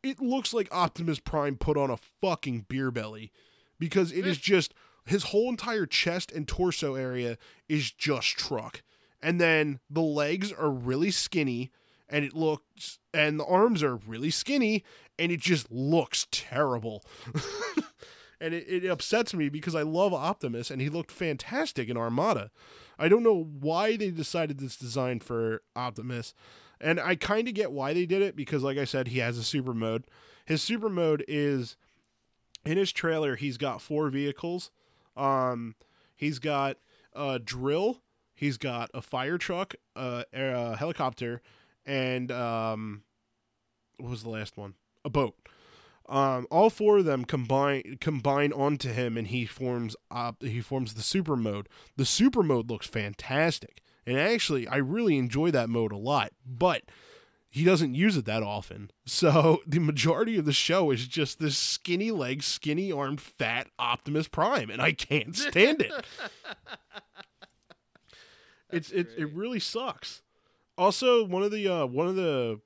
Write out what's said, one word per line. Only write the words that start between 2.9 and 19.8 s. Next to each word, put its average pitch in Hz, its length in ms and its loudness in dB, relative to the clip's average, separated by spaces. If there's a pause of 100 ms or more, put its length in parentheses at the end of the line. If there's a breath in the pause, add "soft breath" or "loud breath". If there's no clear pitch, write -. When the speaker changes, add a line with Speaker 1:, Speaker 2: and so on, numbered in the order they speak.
Speaker 1:
belly, 110 400 -8 (480 soft breath)
because 170 340 2
it 170 140 -2
is 180 100 0
Speaker 2:
Hmm. 135 60 -10
Speaker 1:
just, 190 320 2 (320 soft breath)
his 175 180 2
whole 220 240 2
entire 220 380 -2
chest - 460 0
and 151 140 -6
torso 165 500 0
area 123 420 -4 (300 loud breath)
is 147 240 0
just - 440 -2
truck. - 460 -6 (400 soft breath)
And 170 180 0
then 156 480 4
the 160 140 0
legs 160 500 0
are 151 180 0
really 131 400 0
skinny, 131 600 -2 (380 soft breath)
and 147 160 0
it 139 100 -8
looks, - 640 -4 (160)
and 151 240 2
the 147 60 -2
arms 190 380 4
are 131 140 2
really 113 340 -4
skinny, 220 520 2 (360 loud breath)
and 170 120 0
it 170 100 -2
just 170 300 0
looks 135 600 2
terrible. 117 720 -2 (280 loud breath)
<laughs> 151 120 -4 (1000 loud breath)
And 165 120 -4
it, 170 120 -8 (180)
it - 40 -2
upsets 214 460 0
me 151 160 0
because 156 240 -6
I 151 80 0